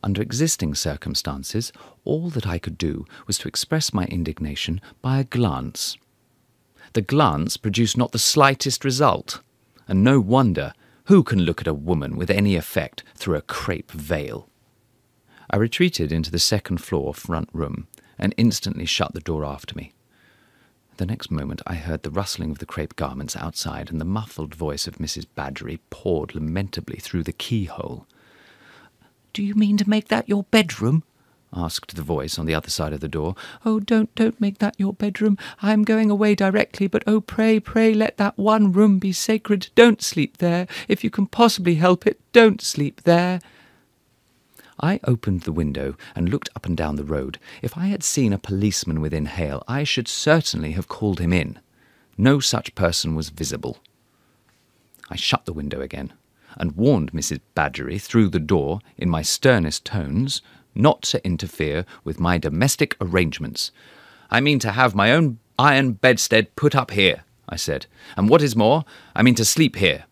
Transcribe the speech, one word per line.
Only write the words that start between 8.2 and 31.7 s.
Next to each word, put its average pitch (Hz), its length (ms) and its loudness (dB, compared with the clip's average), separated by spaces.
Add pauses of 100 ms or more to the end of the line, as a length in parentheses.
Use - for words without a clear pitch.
result, 131 560 0 (480)
and 95 160 2
no 131 160 6
wonder. 101 540 0 (300)
Who 190 180 8
can 104 180 2
look 85 220 0
at - 40 -4
a 80 60 0
woman 73 440 -2
with 85 120 -4
any 98 260 2
effect - 480 -4 (120)
through 87 220 -4
a 76 40 -2
crape - 500 -8
veil? 76 600 -8 (1000)
I - 80 -2
retreated 113 560 0
into 80 180 -2
the 85 80 -4
second 90 440 -2
floor 71 320 -4
front 80 400 -6
room 78 320 -6 (320)
and - 180 -2
instantly 104 480 0
shut - 300 -4
the 85 60 -12
door 78 220 -4
after 71 320 -10
me. 73 200 -14 (1040)
The 92 80 -2
next 107 240 -8
moment 73 360 -6
I 90 100 -6
heard 80 260 -6
the 76 80 -8
rustling 85 400 -6
of 71 80 -8
the - 80 -14
crape - 300 -8
garments 67 400 -8
outside 76 520 -10
and 82 100 -6
the 78 60 -6
muffled 87 500 -8
voice 76 320 -6
of - 140 -14
Missus - 240 -8
Badgery 71 540 -12 (100)
poured - 460 -6
lamentably 82 640 -8
through - 240 -6
the 82 100 -6
keyhole. - 720 -8 (1300)
"Do 208 100 -8
you 202 120 -4
mean 208 240 4
to 202 100 0
make 214 200 0
that 233 200 -2
your 202 220 0
bedroom?" 160 540 2 (460)
asked - 460 -8